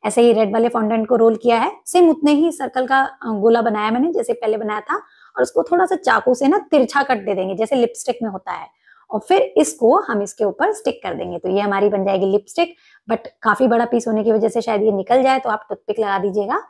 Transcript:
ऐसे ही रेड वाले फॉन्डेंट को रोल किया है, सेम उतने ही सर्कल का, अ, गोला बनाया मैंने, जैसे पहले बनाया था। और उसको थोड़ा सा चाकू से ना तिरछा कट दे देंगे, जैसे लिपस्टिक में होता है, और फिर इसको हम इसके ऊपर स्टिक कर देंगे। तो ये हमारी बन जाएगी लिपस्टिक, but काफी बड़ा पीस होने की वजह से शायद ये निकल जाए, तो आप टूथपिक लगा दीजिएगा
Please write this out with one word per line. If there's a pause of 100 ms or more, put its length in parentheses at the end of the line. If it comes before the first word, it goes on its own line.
ऐसे
ही
रेड
वाले
फॉन्डेंट
को
रोल
किया
है, (140)
सेम
उतने
ही
सर्कल
का,
अ,
गोला
बनाया
मैंने,
जैसे
पहले
बनाया
था। (340)
और
उसको
थोड़ा
सा
चाकू
से
ना
तिरछा
कट
दे
देंगे,
जैसे
लिपस्टिक
में
होता
है, (440)
और
फिर
इसको
हम
इसके
ऊपर
स्टिक
कर
देंगे।
तो
ये
हमारी
बन
जाएगी
लिपस्टिक, (360)
but (240)
काफी
बड़ा
पीस
होने
की
वजह
से
शायद
ये
निकल
जाए,
तो
आप
टूथपिक
लगा
दीजिएगा